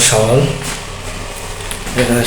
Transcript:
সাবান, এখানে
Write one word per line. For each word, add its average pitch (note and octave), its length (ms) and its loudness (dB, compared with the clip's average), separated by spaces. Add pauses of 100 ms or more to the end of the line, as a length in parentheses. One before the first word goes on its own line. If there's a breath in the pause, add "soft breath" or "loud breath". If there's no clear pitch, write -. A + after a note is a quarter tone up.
(100)
সাবান, A2+ 300 6 (1600)
এখানে A#2+ 260 2